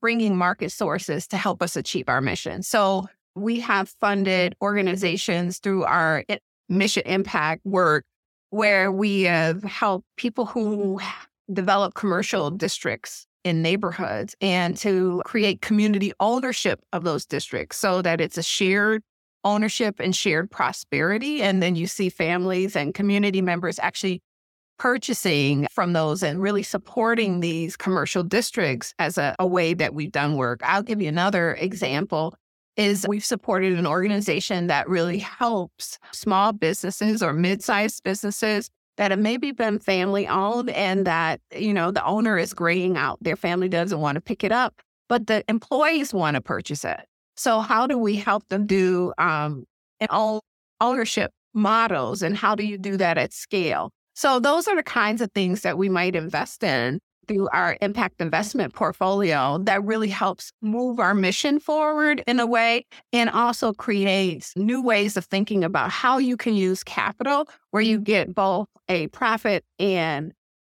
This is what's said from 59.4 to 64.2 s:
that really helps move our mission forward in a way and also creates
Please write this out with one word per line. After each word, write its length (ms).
that 200
really 260
helps 420
move 380
our 160
mission 440
forward 680
in 120
a 60
way 400
and 200
also 420
creates 800